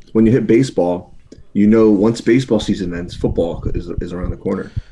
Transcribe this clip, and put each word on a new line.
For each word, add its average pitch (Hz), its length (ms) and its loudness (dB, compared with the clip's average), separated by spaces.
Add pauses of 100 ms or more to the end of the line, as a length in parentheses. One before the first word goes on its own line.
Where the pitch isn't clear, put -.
(120)
when 113 140 4
you 110 60 4
hit 127 140 2
baseball, 92 640 0 (400)
you 101 140 2
know 110 240 6
once 107 300 2
baseball 120 400 2
season 92 340 -4
ends, 87 220 -10
football 85 460 -4 (120)
is, 87 140 -6 (120)
is 87 120 -8
around 87 180 -6
the 85 60 -8
corner. 95 340 -6 (220)